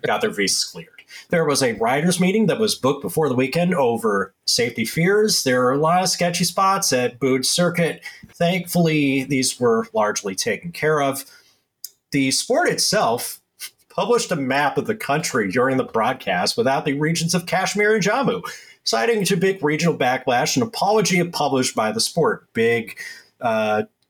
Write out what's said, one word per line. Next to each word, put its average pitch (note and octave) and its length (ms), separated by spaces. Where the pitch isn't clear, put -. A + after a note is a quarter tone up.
got A2 160
their G#2+ 100
visas - 340
cleared. - 260
There E3 160
was C#3 160
a B2 120
riders' C#3+ 460
meeting G3+ 260
that C3+ 140
was A2 140
booked C#3+ 260
before D#3+ 300
the B2 40
weekend D#3+ 400
over A2+ 600
safety A#2+ 380
fears. G3+ 580
There B2+ 240
are B2+ 60
a C#3 60
lot E3 240
of F3+ 80
sketchy F3 340
spots F#3+ 480
at B2 260
Boone C3 260
Circuit. E3+ 580
Thankfully, D#3+ 920
these C3 340
were A2+ 360
largely G#2 400
taken - 360
care D3+ 320
of. C3+ 220
The C3+ 180
sport - 380
itself - 720
published A3+ 400
a F3 60
map C3+ 400
of C3 100
the A2 80
country B2+ 560
during B2+ 280
the B2 60
broadcast G#2+ 760
without C3+ 260
the D3+ 140
regions E3 360
of E3+ 120
Kashmir G3+ 480
and G#3 100
Jammu, G3 380
citing A3+ 400
to F#3+ 120
big F#3+ 280
regional D3+ 320
backlash, B2+ 600
an B2+ 60
apology F#3 600
published C#3 500
by A2 160
the G#2+ 100
sport. A2 520
Big, A2+ 460
uh, G#2+ 440